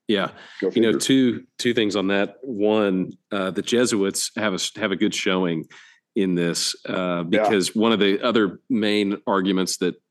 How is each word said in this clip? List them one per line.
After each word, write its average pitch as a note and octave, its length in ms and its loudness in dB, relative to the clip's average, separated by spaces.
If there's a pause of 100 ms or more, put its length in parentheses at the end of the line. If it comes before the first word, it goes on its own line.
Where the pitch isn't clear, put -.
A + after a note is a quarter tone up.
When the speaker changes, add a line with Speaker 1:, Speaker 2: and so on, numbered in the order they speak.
Speaker 1:
Yeah. G2 220 0 (300)
Speaker 2:
Go F#2+ 140 0
Speaker 1:
You A2+ 80 4
know, A2+ 100 4
Speaker 2:
figure. - 80 0
Speaker 1:
two, B2+ 460 2 (120)
two A#2+ 160 0
things G#2 220 0
on F#2+ 120 0
that. G2+ 340 0
One, G#2 720 0 (200)
uh, F#2+ 180 -4
the F#2 120 -6
Jesuits A2+ 720 0
have G#2 160 -2
a - 20 -2
s-, - 220 -4
have G2+ 160 -2
a F#2 40 -2
good G2 180 0
showing F2+ 520 -2 (480)
in F#2+ 200 0
this, E2+ 400 -2 (140)
uh, F2+ 420 -4
Speaker 2:
Yeah. G#2 120 2
Speaker 1:
because G2+ 320 2
one A2+ 180 4
of G#2+ 60 2
the G2 240 2
other G#2+ 380 0 (100)
main G#2 560 0
arguments F#2+ 520 0
that F2 180 -2 (140)